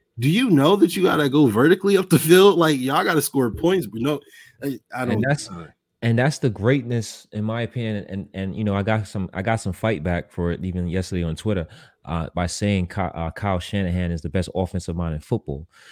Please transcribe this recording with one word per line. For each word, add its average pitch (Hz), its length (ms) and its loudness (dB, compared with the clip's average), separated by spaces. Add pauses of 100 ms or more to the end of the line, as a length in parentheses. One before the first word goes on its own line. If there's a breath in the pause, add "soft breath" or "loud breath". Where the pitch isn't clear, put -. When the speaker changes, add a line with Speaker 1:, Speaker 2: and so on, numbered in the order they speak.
(200)
Speaker 1:
"Do 127 100 0
you 226 220 2
know 156 240 6
that 208 200 2
you 190 80 -2
gotta 151 240 2
go 139 200 4
vertically 175 500 4
up 185 120 -2
the 170 100 6
field? 180 400 8
Like, 156 200 2
y'all 139 240 0
gotta 170 180 2
score 131 280 0
points, 135 380 0
but 110 140 -8
no, 143 180 -2 (420 loud breath)
I, 135 180 -8 (140)
I 123 100 -6
Speaker 2:
And 123 100 -2
Speaker 1:
don't," 107 140 0
Speaker 2:
that's, 147 220 -2
Speaker 1:
uh, 85 180 -14 (360)
Speaker 2:
and 117 140 2
that's 135 220 2
the 135 100 0
greatness, 117 800 -2
in 107 120 -6
my 110 180 -4
opinion. 110 480 -6
And, 95 240 -8
and, 95 220 -6
you 110 80 -4
know, 101 120 0
I 101 60 0
got 110 260 0
some, 92 280 -6
I 95 80 -4
got 113 140 0
some 101 140 -6
fight 98 320 -4
back 87 280 -4
for 87 200 -2
it 82 140 -6
even 90 220 -4
yesterday 90 340 -4
on 82 140 -2
Twitter, 95 320 -4 (380 loud breath)
uh, 82 280 -4
by 87 140 -2
saying 98 400 -2
Ky-, 98 140 -6
uh, 82 280 -6
Kyle 95 300 -4
Shanahan 90 520 -2
is 82 120 -6
the 82 60 -6
best 90 260 -2
offensive 90 400 -4
mind 85 180 -4
in 76 80 -8
football. 76 460 -6 (240 loud breath)